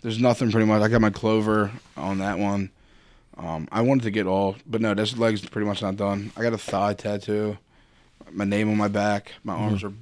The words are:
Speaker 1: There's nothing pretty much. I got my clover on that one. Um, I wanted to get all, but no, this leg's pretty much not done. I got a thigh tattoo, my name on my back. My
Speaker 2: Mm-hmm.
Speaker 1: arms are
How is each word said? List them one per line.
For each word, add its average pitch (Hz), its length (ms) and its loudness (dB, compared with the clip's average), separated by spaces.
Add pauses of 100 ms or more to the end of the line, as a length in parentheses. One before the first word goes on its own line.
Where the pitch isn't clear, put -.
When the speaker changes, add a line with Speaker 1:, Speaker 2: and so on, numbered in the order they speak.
Speaker 1:
There's 113 180 -4
nothing 120 320 4
pretty 110 140 4
much. 107 160 6
I 107 60 4
got 113 140 6
my 107 80 4
clover 107 640 2 (240)
on 95 240 -4
that 95 180 -2
one. 101 320 -2 (680)
Um, 80 360 -8
I 104 100 0
wanted 127 220 2
to 110 60 0
get 101 160 0
all, 98 300 0 (100)
but 113 140 -4
no, 107 140 0
this 107 240 -2
leg's 113 280 0
pretty 107 200 -4
much 101 160 -4
not 98 140 -2
done. 101 400 -2
I 110 60 -6
got 117 100 0
a 110 60 -4
thigh 101 360 -2
tattoo, 104 640 -4 (720)
my 95 140 -4
name 104 260 2
on 107 60 2
my 104 120 2
back. 101 440 0 (100)
My 104 120 -8
Speaker 2:
Mm-hmm. 87 100 -4
Speaker 1:
arms 104 200 0
are 98 180 -8